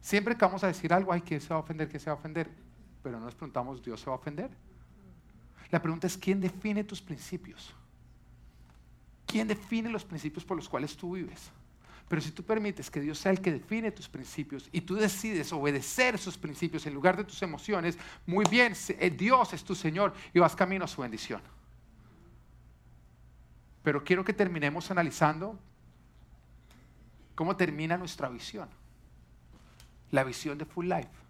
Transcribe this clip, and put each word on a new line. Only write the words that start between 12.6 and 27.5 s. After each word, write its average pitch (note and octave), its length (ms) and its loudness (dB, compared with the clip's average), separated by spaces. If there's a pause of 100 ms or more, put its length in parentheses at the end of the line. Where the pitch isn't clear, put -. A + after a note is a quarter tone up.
que D3 100 -4
Dios D3 160 -2
sea G3 140 2
el F#3+ 100 4
que F#3+ 100 4
define A3 400 -2
tus - 160 -14
principios C3 640 -10
y F3 100 -2
tú F3 140 -4
decides G3+ 560 0
obedecer D3+ 680 2
sus - 180 -8
principios D#3+ 480 -4
en D3 80 -6
lugar D#3+ 240 4
de G#3 60 -4
tus - 180 -8
emociones, E3+ 560 0 (300)
muy F#3+ 220 6
bien, A#3 260 6
se-, - 280 -4
eh, F3+ 60 6
Dios G#3+ 440 4
es D#3+ 100 -8
tu F#3+ 100 -4
Señor F3+ 400 0 (200)
y F3 60 8
vas E3 160 8
camino F#3 300 2
a - 20 -6
su - 140 -8
bendición. A2 400 -6 (2500)
Pero C#3+ 220 2
quiero F3+ 200 4
que G#3 100 0
terminemos F3 580 0
analizando F3 640 2 (1800)
cómo F3 220 0